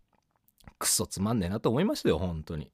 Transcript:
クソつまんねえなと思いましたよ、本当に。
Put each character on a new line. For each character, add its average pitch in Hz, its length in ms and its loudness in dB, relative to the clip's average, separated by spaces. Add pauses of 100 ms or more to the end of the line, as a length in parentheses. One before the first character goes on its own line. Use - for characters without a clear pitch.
(800)
ク - 80 -2
ソ - 180 2
つ - 160 -8
ま 110 120 2
ん 117 60 2
ね 85 80 0
え - 20 -2
な 107 100 -2
と 143 100 2
思 120 120 4
い 196 40 4
ま 285 100 0
し - 80 -6
た - 60 2
よ、 82 80 4
本 85 260 -4
当 85 120 -8
に。 - 180 -8